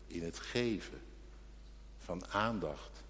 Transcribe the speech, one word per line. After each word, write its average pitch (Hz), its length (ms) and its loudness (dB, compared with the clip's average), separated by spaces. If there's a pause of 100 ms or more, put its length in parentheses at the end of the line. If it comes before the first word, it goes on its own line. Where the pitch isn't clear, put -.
in 85 160 -2
het 82 160 0
geven - 640 4 (960)
van 90 280 -2
aandacht 101 840 2